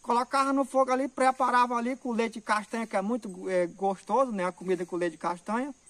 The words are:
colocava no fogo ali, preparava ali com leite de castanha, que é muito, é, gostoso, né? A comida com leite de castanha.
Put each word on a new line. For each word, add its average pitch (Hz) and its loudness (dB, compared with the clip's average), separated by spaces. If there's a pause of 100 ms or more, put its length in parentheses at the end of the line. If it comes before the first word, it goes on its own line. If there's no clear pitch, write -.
colocava 269 2
no 269 2
fogo 262 2
ali, 262 2
preparava 247 2
ali 240 -2
com 254 -6
leite 226 -2
de 220 -12
castanha, 214 -2
que - -10
é 196 2
muito, 196 -4
é, 180 2
gostoso, 202 -2
né? 190 -2
A 185 -2
comida 180 -4
com 180 -8
leite 175 -2
de 156 -18
castanha. 214 -4 (140)